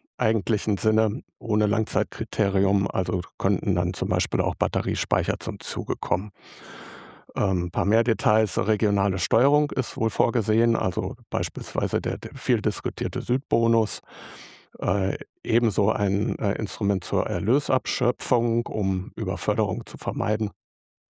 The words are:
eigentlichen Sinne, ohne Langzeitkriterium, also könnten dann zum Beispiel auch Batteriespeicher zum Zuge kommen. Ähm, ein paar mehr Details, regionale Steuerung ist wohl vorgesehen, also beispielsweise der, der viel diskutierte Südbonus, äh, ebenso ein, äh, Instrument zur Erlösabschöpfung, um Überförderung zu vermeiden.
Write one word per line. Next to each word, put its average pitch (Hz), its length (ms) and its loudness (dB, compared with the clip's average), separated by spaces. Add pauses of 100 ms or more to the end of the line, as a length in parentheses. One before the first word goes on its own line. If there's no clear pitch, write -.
(180)
eigentlichen 110 600 0
Sinne, 107 460 2 (160)
ohne 107 260 0
Langzeitkriterium, 101 1200 0
also 95 340 -2 (180)
könnten 95 340 2
dann 92 220 0
zum - 140 -2
Beispiel - 320 0
auch 92 120 0
Batteriespeicher 95 840 0
zum 98 200 -6
Zuge - 360 -4
kommen. 101 340 -2 (1080)
Ähm, 95 280 2
ein 85 80 -4
paar 92 140 0
mehr 110 180 4
Details, 110 640 2
regionale 101 500 2
Steuerung 143 540 2
ist - 260 -4
wohl 113 140 0
vorgesehen, 113 640 2
also 107 400 -2 (160)
beispielsweise - 680 -2
der, 101 180 -2
der - 160 -10
viel 117 260 0
diskutierte - 640 -2
Südbonus, 117 800 2 (760)
äh, 98 400 0 (260)
ebenso 113 460 2
ein, 101 480 0
äh, 101 160 0
Instrument 101 500 -2
zur 98 220 0
Erlösabschöpfung, 117 1400 0
um 95 480 0
Überförderung 101 720 -2
zu - 100 -14
vermeiden. 107 540 -2 (580)